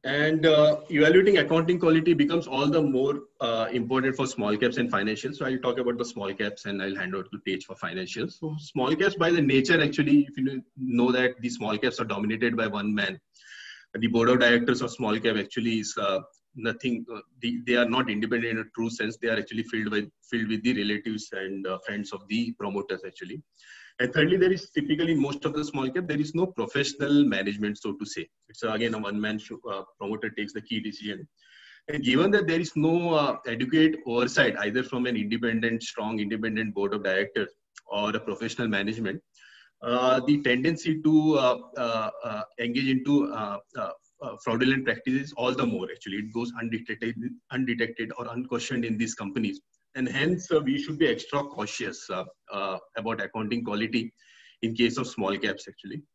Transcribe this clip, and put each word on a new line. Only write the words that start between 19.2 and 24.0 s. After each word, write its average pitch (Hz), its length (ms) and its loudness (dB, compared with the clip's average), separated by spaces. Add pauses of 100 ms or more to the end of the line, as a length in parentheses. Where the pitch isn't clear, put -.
They 117 80 -2
are 113 80 0
actually 110 260 -6
filled 110 280 -4
with, 104 180 -2 (200)
filled 113 180 -2
with 107 160 -2
the 120 140 2
relatives 104 540 -4
and, 95 340 -8
uh, 92 200 -4
friends 101 280 -6
of 95 160 -10
the 117 300 -2
promoters 98 460 -4
actually. 92 360 -12 (580)
And 123 140 0